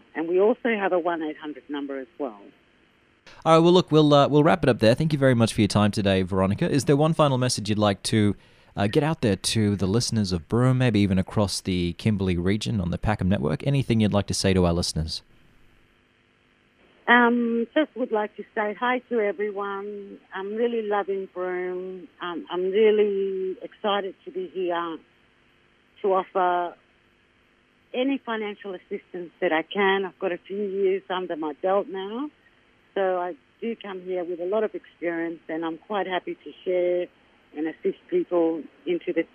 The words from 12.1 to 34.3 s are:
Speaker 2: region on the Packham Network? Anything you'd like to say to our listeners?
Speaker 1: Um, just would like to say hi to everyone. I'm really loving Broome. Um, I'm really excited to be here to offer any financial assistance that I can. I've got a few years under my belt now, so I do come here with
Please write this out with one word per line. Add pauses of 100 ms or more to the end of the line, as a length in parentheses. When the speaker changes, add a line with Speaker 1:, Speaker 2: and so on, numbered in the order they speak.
Speaker 2:
region
on
the
Packham
Network?
Anything
you'd
like
to
say
to
our
listeners? (1800)
Speaker 1:
Um,
just
would
like
to (120)
say
hi (100)
to
everyone. (160)
I'm
really
loving
Broome. (120)
Um,
I'm
really
excited (100)
to
be
here (1040)
to
offer (1200)
any
financial
assistance (100)
that
I
can.
I've
got
a
few
years
under
my
belt
now, (640)
so
I (260)
do
come
here
with